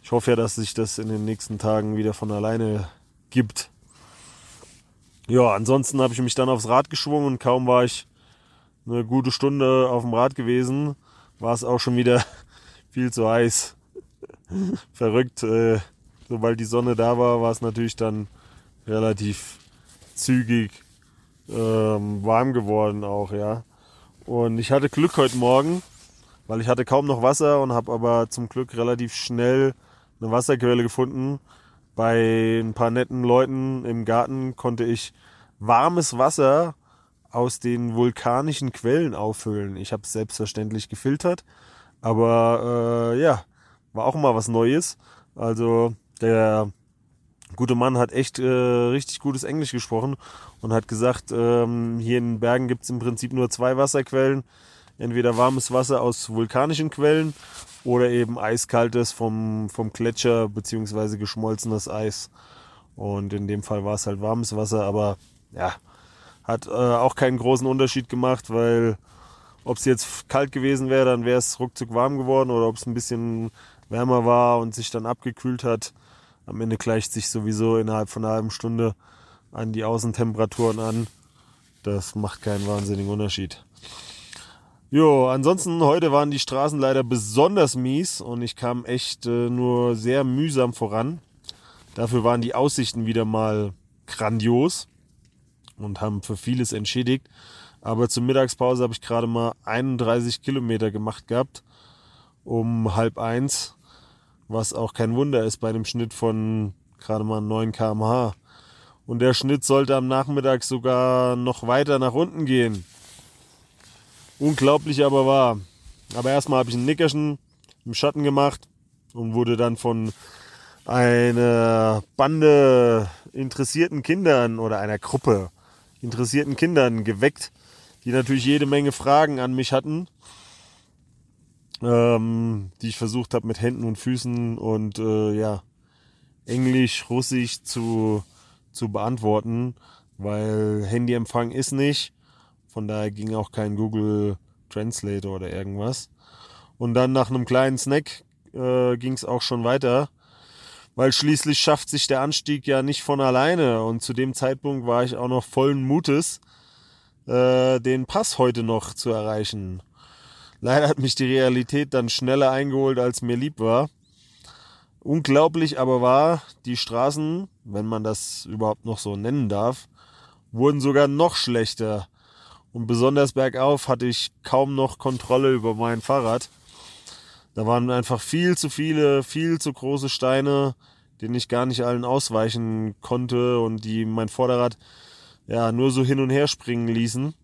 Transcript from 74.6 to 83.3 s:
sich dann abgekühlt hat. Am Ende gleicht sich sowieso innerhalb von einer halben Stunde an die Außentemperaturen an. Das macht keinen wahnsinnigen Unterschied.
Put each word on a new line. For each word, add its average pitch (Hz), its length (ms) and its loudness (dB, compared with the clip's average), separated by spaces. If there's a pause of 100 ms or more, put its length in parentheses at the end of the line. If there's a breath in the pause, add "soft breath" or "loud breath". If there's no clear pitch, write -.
sich - 180 -8
dann 113 140 -6
abgekühlt 123 600 -6
hat. 113 280 -2 (520 soft breath)
Am 101 160 -8
Ende 113 160 -2
gleicht 110 340 -2
sich - 180 -6
sowieso 110 480 0
innerhalb 110 300 -2
von 110 160 -8
einer 110 100 0
halben 110 180 -2
Stunde 117 440 -2 (560 soft breath)
an 110 220 -8
die 110 100 -4
Außentemperaturen 110 960 -2
an. 110 280 -4 (760 soft breath)
Das 101 320 -6
macht 104 260 -6
keinen 101 240 -4
wahnsinnigen 101 460 -4
Unterschied. 101 540 -6 (1300 loud breath)